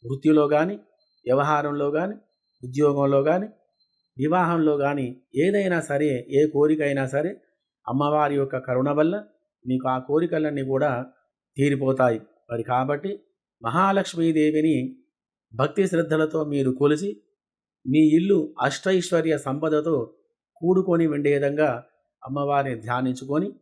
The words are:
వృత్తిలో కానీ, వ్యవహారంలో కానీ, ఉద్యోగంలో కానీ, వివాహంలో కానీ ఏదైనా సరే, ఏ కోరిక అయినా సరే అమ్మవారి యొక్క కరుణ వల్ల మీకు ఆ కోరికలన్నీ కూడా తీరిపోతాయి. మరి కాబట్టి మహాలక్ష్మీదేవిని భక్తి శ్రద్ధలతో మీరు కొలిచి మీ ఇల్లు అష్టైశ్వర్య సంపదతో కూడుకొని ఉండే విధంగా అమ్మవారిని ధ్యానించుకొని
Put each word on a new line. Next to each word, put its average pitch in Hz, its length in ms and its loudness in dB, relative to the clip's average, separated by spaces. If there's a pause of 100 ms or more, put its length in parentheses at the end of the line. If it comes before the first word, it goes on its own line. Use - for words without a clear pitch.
వృత్తిలో 147 440 2
కానీ, 160 260 0 (520)
వ్యవహారంలో 143 640 0
కానీ, 180 240 -4 (480)
ఉద్యోగంలో 139 600 2
కానీ, 180 260 0 (680)
వివాహంలో 160 600 2
కానీ 139 300 -2 (280)
ఏదైనా 185 460 0
సరే, 147 300 0 (200)
ఏ 139 160 4
కోరిక 151 360 2
అయినా 139 240 0
సరే 147 240 -2 (560)
అమ్మవారి 143 500 0
యొక్క 135 220 -2
కరుణ 131 320 0
వల్ల 156 260 2 (480)
మీకు 127 240 -2
ఆ 131 100 -2
కోరికలన్నీ 151 680 -2
కూడా 135 280 0 (640)
తీరిపోతాయి. 131 640 2 (260)
మరి 117 160 -6
కాబట్టి 139 500 -2 (500)
మహాలక్ష్మీదేవిని 156 1120 0 (760)
భక్తి 147 340 0
శ్రద్ధలతో 160 580 0
మీరు 139 260 -2
కొలిచి 147 400 0 (760)
మీ 151 180 4 (140)
ఇల్లు 190 200 2 (220)
అష్టైశ్వర్య 165 800 0
సంపదతో 151 580 -2 (640)
కూడుకొని 175 460 2
ఉండే 147 280 0
విధంగా 143 380 0 (500)
అమ్మవారిని 139 580 -2
ధ్యానించుకొని 131 680 -4 (120)